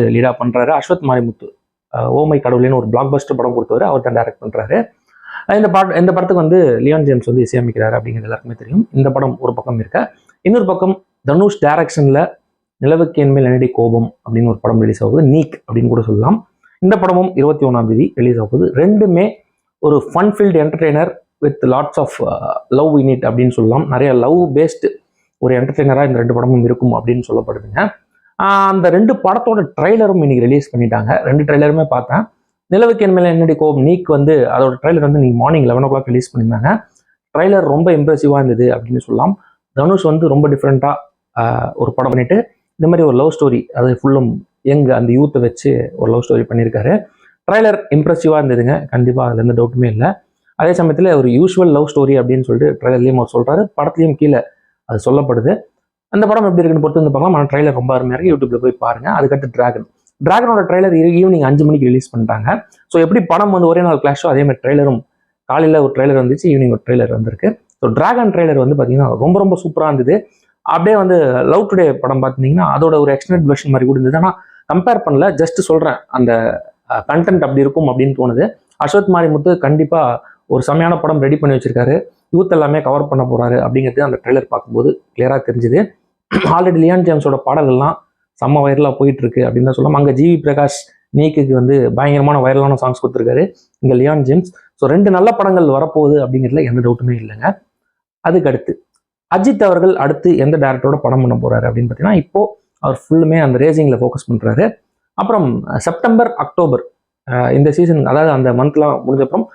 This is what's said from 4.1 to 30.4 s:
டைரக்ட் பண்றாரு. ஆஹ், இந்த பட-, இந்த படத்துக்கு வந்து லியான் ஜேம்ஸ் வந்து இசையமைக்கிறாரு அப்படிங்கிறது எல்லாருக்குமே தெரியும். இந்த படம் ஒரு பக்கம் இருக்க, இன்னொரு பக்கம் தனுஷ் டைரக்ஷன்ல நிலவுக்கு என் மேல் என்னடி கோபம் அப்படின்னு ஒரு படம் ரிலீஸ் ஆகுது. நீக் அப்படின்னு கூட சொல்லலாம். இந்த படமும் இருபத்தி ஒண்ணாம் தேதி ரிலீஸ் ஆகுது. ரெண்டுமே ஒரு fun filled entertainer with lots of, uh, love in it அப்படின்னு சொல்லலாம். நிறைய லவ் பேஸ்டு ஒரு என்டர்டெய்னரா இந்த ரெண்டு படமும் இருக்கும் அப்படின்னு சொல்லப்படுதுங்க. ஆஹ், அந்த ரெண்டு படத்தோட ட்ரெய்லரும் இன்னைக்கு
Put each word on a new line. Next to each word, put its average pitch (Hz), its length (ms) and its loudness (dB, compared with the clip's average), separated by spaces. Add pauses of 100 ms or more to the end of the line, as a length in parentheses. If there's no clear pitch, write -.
டைரக்ட் 117 240 -4
பண்றாரு. 110 360 -6 (680)
ஆஹ், - 120 -2
இந்த 214 140 0
பட-, 180 280 0
இந்த 180 140 2
படத்துக்கு 180 300 0
வந்து 165 160 4 (220)
லியான் 151 220 2
ஜேம்ஸ் 131 240 0
வந்து 123 160 2
இசையமைக்கிறாரு 113 520 -2
அப்படிங்கிறது 113 280 -6
எல்லாருக்குமே 113 320 -12
தெரியும். 180 380 -2
இந்த 135 180 0
படம் 131 300 -2
ஒரு 120 140 -4
பக்கம் 120 240 -6
இருக்க, - 200 -6 (460)
இன்னொரு 220 200 2
பக்கம் 190 300 -2 (300)
தனுஷ் 196 360 0
டைரக்ஷன்ல 147 600 0 (600)
நிலவுக்கு 156 420 0
என் 139 80 2
மேல் 135 140 2
என்னடி 127 240 2
கோபம் 117 460 0
அப்படின்னு 113 340 -2
ஒரு 117 100 -2
படம் 113 220 0
ரிலீஸ் 107 240 0
ஆகுது. 120 180 2
நீக் 151 360 2
அப்படின்னு 117 300 -2
கூட 113 140 0
சொல்லலாம். 110 360 0 (440)
இந்த 190 140 4
படமும் 185 380 0
இருபத்தி 143 320 0
ஒண்ணாம் 120 200 0
தேதி 110 280 0
ரிலீஸ் 120 260 0
ஆகுது. 120 340 -2
ரெண்டுமே 190 500 2 (580)
ஒரு 147 140 2 (100)
fun 180 200 -2
filled 202 300 2
entertainer 156 500 0 (340)
with 147 240 -2
lots 135 320 -2
of, 151 140 -2 (100)
uh, 117 160 -4 (320)
love 151 300 0
in 135 100 2
it 127 140 0
அப்படின்னு 123 260 0
சொல்லலாம். 123 400 0
நிறைய 131 260 0
லவ் 127 240 2 (160)
பேஸ்டு 160 340 0 (540)
ஒரு 127 120 2
என்டர்டெய்னரா 139 500 0
இந்த 131 140 0
ரெண்டு 120 160 -2
படமும் 123 300 2
இருக்கும் 120 280 0
அப்படின்னு 120 300 -2
சொல்லப்படுதுங்க. 107 560 -6 (600)
ஆஹ், 196 300 0
அந்த 190 220 2
ரெண்டு 214 240 2
படத்தோட 202 480 -2 (100)
ட்ரெய்லரும் 190 500 0
இன்னைக்கு 131 220 2